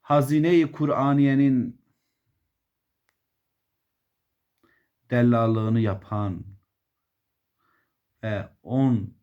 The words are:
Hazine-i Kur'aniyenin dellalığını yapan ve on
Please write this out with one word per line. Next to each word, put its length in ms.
Hazine-i 680
Kur'aniyenin 1080
dellalığını 720
yapan 680
ve 260
on 600